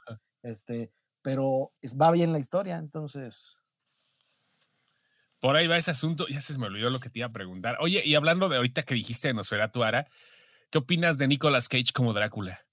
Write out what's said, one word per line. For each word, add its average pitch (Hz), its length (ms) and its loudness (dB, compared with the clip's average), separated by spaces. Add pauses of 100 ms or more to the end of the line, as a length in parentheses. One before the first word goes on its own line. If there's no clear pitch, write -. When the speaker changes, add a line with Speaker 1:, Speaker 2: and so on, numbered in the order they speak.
Speaker 1:
Ajá. 110 140 -14 (220)
Speaker 2:
Este, 117 500 -10 (300)
pero 135 600 -2
es, 127 160 -10
va 160 140 6
bien 170 200 4
la 156 80 0
historia, 180 380 -4
entonces 143 840 -12 (1800)
Speaker 1:
Por 135 160 4
ahí 165 100 6
va 165 120 4
ese 170 120 2
asunto, 156 380 -2
ya 139 120 -6
se 143 180 -2
me 123 80 -4
olvidó 104 240 -2
lo 127 100 -2
que 120 100 -12
te 113 100 -10
iba 120 80 -6
a 110 40 -16
preguntar. 98 480 -8
Oye, 175 240 2
y 147 100 4
hablando 165 340 4
de 143 80 2
ahorita 123 260 0
que - 120 -4
dijiste 117 340 -2
de 127 60 0
Nosferatu, 107 480 -2
Ara, 113 240 0 (640)
¿qué - 80 0
opinas 165 400 2
de 135 100 2
Nicolas 139 400 4
Cage 123 260 2
como 120 200 2
Drácula? 104 460 -4 (120)